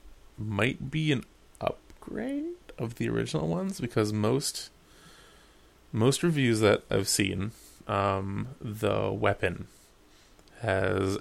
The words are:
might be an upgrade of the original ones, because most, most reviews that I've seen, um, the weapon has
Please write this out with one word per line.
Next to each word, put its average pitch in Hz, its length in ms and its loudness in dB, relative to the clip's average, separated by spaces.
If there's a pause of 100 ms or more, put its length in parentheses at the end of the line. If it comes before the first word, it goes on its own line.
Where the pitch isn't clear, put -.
(380)
might 110 520 -2
be 156 220 0
an 127 120 0 (360)
upgrade - 840 -4 (340)
of 117 160 -4
the 117 140 -2
original 117 400 -2
ones, 185 320 -4
because 110 320 0
most, 110 580 0 (1200)
most 117 300 4
reviews 135 380 4
that 104 300 6
I've 104 180 2
seen, 95 420 0 (380)
um, 98 600 0 (120)
the 104 500 0
weapon 101 560 0 (920)
has 98 600 0